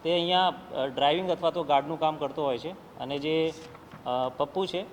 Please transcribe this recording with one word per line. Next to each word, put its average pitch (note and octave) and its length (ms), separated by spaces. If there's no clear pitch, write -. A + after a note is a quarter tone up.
તે E3 100
અહીંયા, F3+ 340
અ, F3+ 380
ડ્રાઇવિંગ D3 440
અથવા E3 220
તો E3 120
ગાર્ડનું D3 360
કામ D#3 180
કરતો C#3+ 260
હોય C3 140
છે D3+ 140
અને C#3 480
જે, D#3+ 340
અ, B2+ 320
પપ્પુ F3+ 280
છે F#3 260